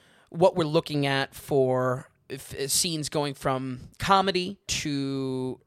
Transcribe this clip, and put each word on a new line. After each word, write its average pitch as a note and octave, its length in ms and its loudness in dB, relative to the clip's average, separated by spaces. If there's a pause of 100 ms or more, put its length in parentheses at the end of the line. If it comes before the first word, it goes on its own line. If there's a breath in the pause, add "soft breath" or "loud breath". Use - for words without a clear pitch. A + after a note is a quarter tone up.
(300 soft breath)
what F3+ 260 4
we're E3+ 80 2
looking D3 420 0
at C3+ 280 0
for B2+ 760 0 (220)
f-, C#3 380 -8
scenes D#3 400 -2
going D3 260 -2
from C3 460 -4 (180)
comedy F#3+ 580 2 (120)
to C3+ 1000 -2